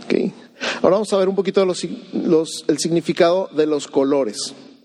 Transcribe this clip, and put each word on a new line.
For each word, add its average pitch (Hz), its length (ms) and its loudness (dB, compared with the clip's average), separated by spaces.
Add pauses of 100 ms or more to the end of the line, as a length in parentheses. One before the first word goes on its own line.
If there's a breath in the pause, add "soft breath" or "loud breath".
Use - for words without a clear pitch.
¿Ok? - 280 0 (440 loud breath)
Ahora 170 180 4
vamos 208 180 -2
a 196 60 2
ver 190 100 2
un 196 80 -2
poquito 190 240 0
de 190 60 4
los 180 180 -4
sig-, - 260 -10 (140)
los, 160 440 0
el 147 100 2
significado 170 760 0
de 156 120 2
los 147 200 -2
colores. 139 680 0 (300)